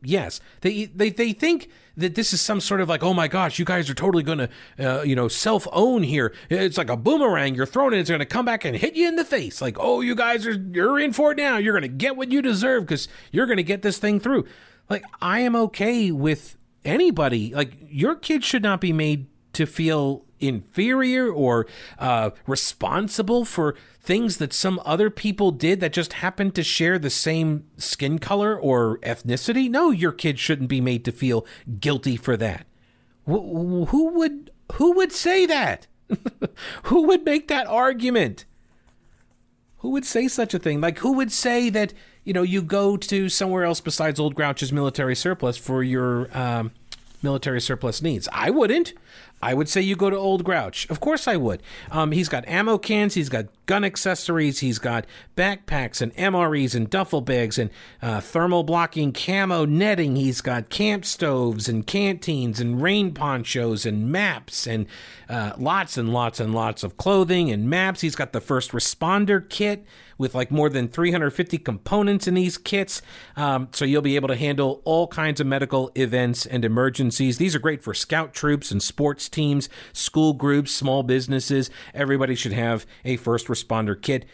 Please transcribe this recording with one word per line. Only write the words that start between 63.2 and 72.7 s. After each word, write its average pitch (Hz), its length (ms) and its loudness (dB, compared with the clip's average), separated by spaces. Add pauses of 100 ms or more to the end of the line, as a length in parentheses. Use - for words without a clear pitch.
and 110 260 0
maps 180 540 -2
and, 110 200 -2 (400)
uh, 110 300 -4
lots 170 400 -2
and 117 160 -2
lots 120 260 -2
and 110 160 -2
lots 113 300 -2
of 95 140 -10
clothing 180 520 2
and 107 200 0
maps. 185 320 0
He's 160 140 -2
got - 180 -4
the 117 80 -4
first 131 300 -2
responder 190 760 0
kit 208 380 -4 (320)
with, 131 160 -2
like, 127 160 -2
more 147 180 2
than 131 180 0
three 170 260 0
hundred 160 180 2
fifty 175 260 -2
components 202 720 0
in 180 60 2
these 180 240 2
kits. - 420 -4 (360)